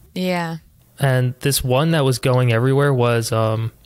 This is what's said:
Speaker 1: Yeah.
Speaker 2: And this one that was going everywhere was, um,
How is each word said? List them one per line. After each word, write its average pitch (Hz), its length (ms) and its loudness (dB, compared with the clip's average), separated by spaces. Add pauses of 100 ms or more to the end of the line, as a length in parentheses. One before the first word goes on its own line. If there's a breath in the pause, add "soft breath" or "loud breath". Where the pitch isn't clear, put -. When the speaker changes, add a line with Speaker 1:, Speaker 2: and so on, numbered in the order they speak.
(140)
Speaker 1:
Yeah. 175 440 -4 (400)
Speaker 2:
And 127 420 0
this 143 220 -2
one 131 300 0
that 151 120 0
was 131 140 0
going 123 340 2
everywhere 135 400 2
was, 120 400 0
um, 110 400 -2 (140)